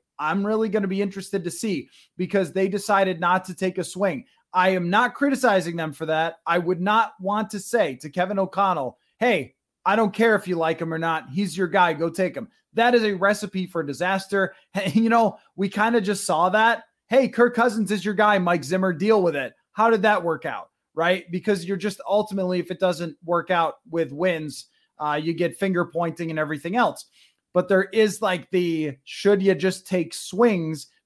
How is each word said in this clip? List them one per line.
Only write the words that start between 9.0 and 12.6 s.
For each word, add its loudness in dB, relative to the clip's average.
"Hey, 0
I 2
don't 2
care 4
if 0
you -2
like 0
him -4
or -4
not. -4
He's -4
your 0
guy. 4
Go -2
take -2
him." -12